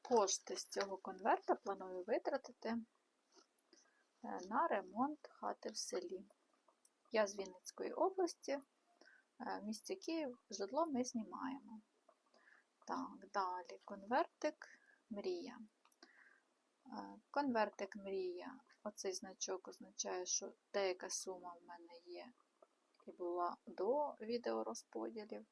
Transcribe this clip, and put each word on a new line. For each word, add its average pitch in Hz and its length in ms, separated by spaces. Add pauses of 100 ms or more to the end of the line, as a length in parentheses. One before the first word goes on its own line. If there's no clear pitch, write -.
Кошти 202 540
з - 100
цього 196 320
конверта 202 580
планую 185 480
витратити, 254 640
е, 233 80 (1500)
на 214 440
ремонт 220 600
хати 208 420
в 220 80
селі. 185 480 (840)
Я 214 160
з 208 80
Вінницької 190 560
області, 370 600
е, 277 120 (760)
в 196 240
місті 214 320
Київ, 320 440 (100)
житло 233 360
ми 254 180
знімаємо. 220 760 (1040)
Так, 190 460
далі 185 520
конвертик 247 800 (420)
мрія. 339 500 (1300)
Е, 202 340 (120)
конвертик 220 640
мрія, 185 640 (240)
оцей 202 300
значок 185 540
означає, 190 580
що - 280 (200)
деяка 190 360
сума 180 440
в 175 100
мене 170 420
є 175 260 (720)
і 196 60
була 175 540
до 240 460
відеорозподілів. 226 1400